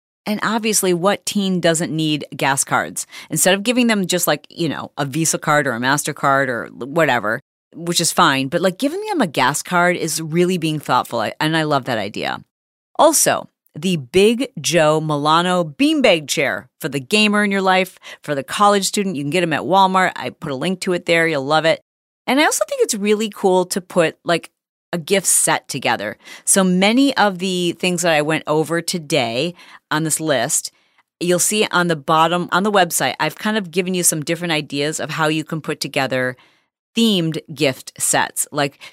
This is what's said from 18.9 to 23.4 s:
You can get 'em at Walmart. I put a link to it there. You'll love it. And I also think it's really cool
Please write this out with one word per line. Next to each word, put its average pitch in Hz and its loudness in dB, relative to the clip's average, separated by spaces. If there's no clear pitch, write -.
You 143 -4
can 143 -4
get 175 0
'em 165 -2
at 117 -2
Walmart. 185 4
I 127 -8
put - -10
a - -4
link 175 -4
to 185 -2
it 175 -4
there. 165 4
You'll 147 -2
love 151 2
it. 160 2
And 254 2
I 311 4
also 494 0
think 554 -4
it's 453 0
really 208 0
cool 185 2